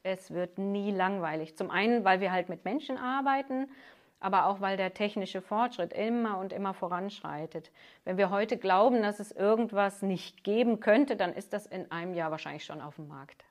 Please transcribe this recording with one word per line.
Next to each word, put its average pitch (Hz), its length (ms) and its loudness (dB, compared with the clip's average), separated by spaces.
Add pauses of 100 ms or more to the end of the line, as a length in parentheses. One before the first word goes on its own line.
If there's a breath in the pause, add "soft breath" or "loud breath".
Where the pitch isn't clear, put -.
Es 185 280 -6
wird 175 260 -6
nie 202 340 -2
langweilig. 180 640 -2
Zum 190 160 -6
einen, 220 320 2
weil 185 160 6
wir 185 140 0
halt 180 160 0
mit 165 160 -10
Menschen 262 320 -2
arbeiten, 269 720 -2 (500 loud breath)
aber 190 280 4
auch, 196 140 0
weil 196 160 0
der 185 160 -2
technische 202 480 -4
Fortschritt 208 520 -2
immer 220 460 0
und 190 120 -6
immer 196 220 -4
voranschreitet. 170 1000 -6 (320 loud breath)
Wenn 185 140 -2
wir 196 120 6
heute 208 280 0
glauben, 214 440 6
dass 208 180 0
es 208 120 -10
irgendwas 202 720 2
nicht 190 420 -4
geben 226 360 4
könnte, 254 360 6
dann 180 180 0
ist - 200 -8
das 202 140 -8
in - 240 -10
einem 170 220 -6
Jahr 160 180 -2
wahrscheinlich 151 340 -8
schon 156 160 -10
auf 147 140 -12
dem 156 120 -14
Markt. 143 440 -18